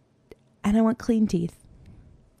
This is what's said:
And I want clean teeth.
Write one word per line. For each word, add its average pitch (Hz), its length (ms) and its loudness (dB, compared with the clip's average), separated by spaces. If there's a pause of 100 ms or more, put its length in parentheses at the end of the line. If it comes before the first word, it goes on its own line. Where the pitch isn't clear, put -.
(640)
And 208 120 2
I 226 40 4
want 220 180 2
clean 220 280 0
teeth. 170 300 -4 (840)